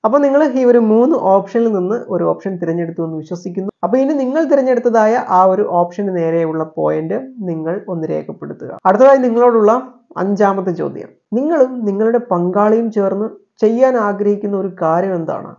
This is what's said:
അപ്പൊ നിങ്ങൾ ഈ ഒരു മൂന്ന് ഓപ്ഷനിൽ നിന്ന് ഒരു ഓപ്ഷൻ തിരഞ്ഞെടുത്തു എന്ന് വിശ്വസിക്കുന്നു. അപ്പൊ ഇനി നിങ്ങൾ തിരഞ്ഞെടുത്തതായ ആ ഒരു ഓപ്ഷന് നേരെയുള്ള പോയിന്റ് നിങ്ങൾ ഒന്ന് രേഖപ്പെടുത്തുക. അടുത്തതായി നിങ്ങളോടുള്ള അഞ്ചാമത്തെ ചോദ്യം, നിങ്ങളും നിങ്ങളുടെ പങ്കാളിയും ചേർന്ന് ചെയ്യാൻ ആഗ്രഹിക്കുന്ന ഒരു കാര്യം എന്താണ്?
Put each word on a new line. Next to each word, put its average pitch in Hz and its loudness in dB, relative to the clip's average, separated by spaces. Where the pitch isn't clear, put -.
അപ്പൊ 240 2
നിങ്ങൾ 277 2
ഈ - 0
ഒരു 240 6
മൂന്ന് 247 4
ഓപ്ഷനിൽ 196 0
നിന്ന് 190 -2
ഒരു 170 0
ഓപ്ഷൻ 190 -4
തിരഞ്ഞെടുത്തു 165 -4
എന്ന് 160 -8
വിശ്വസിക്കുന്നു. 180 -8
അപ്പൊ 196 0
ഇനി 285 0
നിങ്ങൾ 269 -2
തിരഞ്ഞെടുത്തതായ 240 2
ആ 180 6
ഒരു 202 0
ഓപ്ഷന് 190 -2
നേരെയുള്ള 165 0
പോയിന്റ് 156 -2
നിങ്ങൾ 160 -4
ഒന്ന് 160 -6
രേഖപ്പെടുത്തുക. 151 -10
അടുത്തതായി 262 6
നിങ്ങളോടുള്ള 226 4
അഞ്ചാമത്തെ 196 0
ചോദ്യം, - -8
നിങ്ങളും 285 2
നിങ്ങളുടെ 220 0
പങ്കാളിയും 202 0
ചേർന്ന് 196 -2
ചെയ്യാൻ 247 2
ആഗ്രഹിക്കുന്ന 202 -2
ഒരു 190 -4
കാര്യം 175 0
എന്താണ്? 160 -8